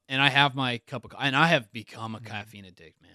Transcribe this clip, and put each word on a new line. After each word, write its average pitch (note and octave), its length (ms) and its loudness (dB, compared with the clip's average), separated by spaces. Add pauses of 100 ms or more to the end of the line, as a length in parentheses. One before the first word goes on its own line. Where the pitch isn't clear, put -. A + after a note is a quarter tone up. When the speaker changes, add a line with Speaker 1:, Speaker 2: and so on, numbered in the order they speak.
Speaker 1:
and C3+ 140 0
I C#3 80 6
have C#3 240 4
my B2+ 320 -4
cup B2 180 -12
of A2 60 -20
co-, - 100 -20
and C3+ 160 -2
I D#3+ 120 4
have C3+ 240 0
become A2+ 420 -12
a G#2+ 60 -14
Speaker 2:
Mm. A2+ 60 -20
Speaker 1:
caffeine G#2 380 -14
addict, E2+ 380 -20
man. F2 120 -20